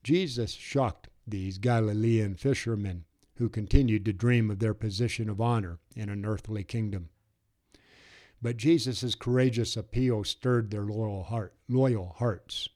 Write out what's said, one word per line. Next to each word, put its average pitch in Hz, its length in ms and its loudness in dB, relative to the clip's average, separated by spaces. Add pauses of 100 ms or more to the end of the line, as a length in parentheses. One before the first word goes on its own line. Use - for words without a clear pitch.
Jesus 123 500 0
shocked - 560 -2 (180)
these 95 300 -4
Galilean 110 760 2
fishermen 101 680 -2 (320)
who 117 140 0
continued 107 560 4
to 107 80 0
dream 113 360 4
of 98 100 -4
their 107 140 2
position 110 540 -2
of 104 140 -4
honor 107 380 0 (160)
in 104 120 -6
an 101 180 -6
earthly 107 380 -4
kingdom. 101 460 -4 (1300)
But 117 140 -2
Jesus' 123 600 0
courageous 123 600 2
appeal 117 480 0
stirred 120 460 0
their 104 140 -4
loyal 104 400 -4
heart, 101 320 -6 (120)
loyal 123 520 0
hearts - 560 -4